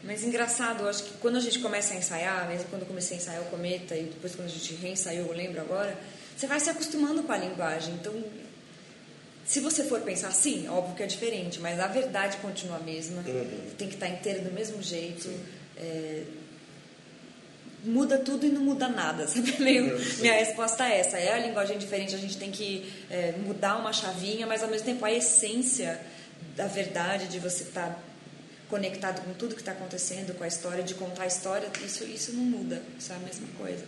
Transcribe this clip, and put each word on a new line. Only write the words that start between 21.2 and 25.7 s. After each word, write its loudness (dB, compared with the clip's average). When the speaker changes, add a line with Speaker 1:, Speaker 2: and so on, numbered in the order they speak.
Speaker 1:
a 4
linguagem 2
diferente, 0
a -2
gente -2
tem -4
que, -4
é, 2
mudar 2
uma 0
chavinha, 0
mas 2
ao 0
mesmo 0
tempo 2
a 6
essência 4